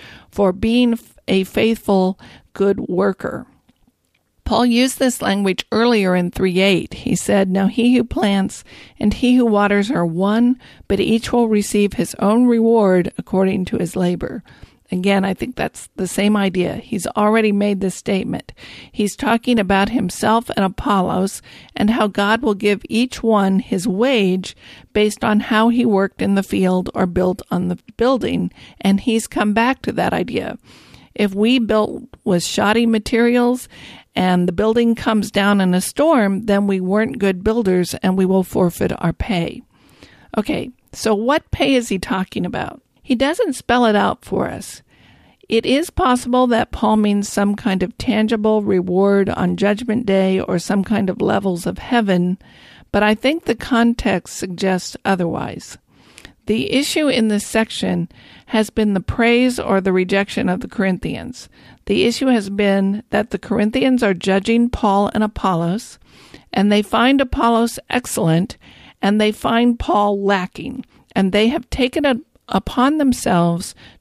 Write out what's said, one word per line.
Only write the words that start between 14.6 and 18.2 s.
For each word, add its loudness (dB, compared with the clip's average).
Again, 0
I -2
think -8
that's -8
the -4
same 0
idea. 0
He's -8
already 2
made 0
this -2
statement. -6